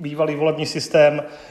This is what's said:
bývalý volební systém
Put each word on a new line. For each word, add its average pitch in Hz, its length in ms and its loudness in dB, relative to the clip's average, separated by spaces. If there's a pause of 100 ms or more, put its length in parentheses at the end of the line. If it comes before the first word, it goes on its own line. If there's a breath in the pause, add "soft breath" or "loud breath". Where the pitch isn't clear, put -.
bývalý 151 360 -4
volební 151 300 -2
systém 147 560 2 (280 loud breath)